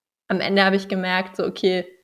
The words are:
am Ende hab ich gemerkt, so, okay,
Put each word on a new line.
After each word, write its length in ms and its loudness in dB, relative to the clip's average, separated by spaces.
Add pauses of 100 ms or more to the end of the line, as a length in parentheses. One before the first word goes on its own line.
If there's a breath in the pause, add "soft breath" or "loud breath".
(280)
am 120 0
Ende 240 2
hab 100 4
ich 140 -2
gemerkt, 480 -4
so, 100 -2
okay, 400 0 (180)